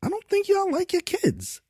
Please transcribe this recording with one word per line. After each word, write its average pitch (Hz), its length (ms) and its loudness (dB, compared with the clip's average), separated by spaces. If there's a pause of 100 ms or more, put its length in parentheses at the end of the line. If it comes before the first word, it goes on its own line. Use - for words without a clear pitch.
I - 80 -4
don't 403 180 -6
think 403 200 2
y'all 392 240 4
like 359 220 -2
your 349 80 4
kids. - 680 -2